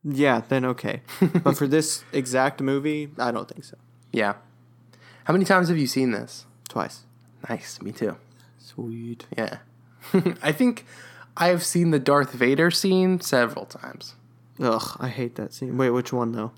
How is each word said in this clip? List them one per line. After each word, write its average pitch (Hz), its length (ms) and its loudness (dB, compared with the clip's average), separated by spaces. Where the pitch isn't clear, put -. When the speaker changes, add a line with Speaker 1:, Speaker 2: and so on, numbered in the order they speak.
Speaker 1:
yeah, 139 440 2
then 131 160 0
okay. 127 380 -4
Speaker 2:
<laughs> 170 240 4
Speaker 1:
But 139 140 4
for 143 100 0
this 156 360 0
exact 131 480 0
movie, 143 560 -2
I 123 140 -2
don't 113 180 -6
think - 140 -18
so. - 140 -20
Speaker 2:
Yeah. 104 240 0
How 160 80 2
many 190 100 4
times 180 260 4
have 170 100 2
you 135 80 2
seen 131 240 0
this? 110 340 -8
Speaker 1:
Twice. - 360 -6
Speaker 2:
Nice, - 320 -10
me 101 100 -10
too. 101 240 -6
Speaker 1:
Sweet. 117 680 -12
Speaker 2:
Yeah. 113 220 -6
<laughs> - 100 -8
I 151 80 2
think 240 340 0
I 170 120 2
have 175 160 2
seen 170 260 2
the 151 80 4
Darth 143 340 4
Vader 139 380 4
scene 185 520 4
several 120 440 0
times. - 480 -16
Speaker 1:
Ugh, 113 400 0
I 135 80 -6
hate 120 280 -6
that - 160 -10
scene. 127 260 -6
Wait, 131 120 2
which 123 240 -2
one, 120 200 -2
though? 110 240 -6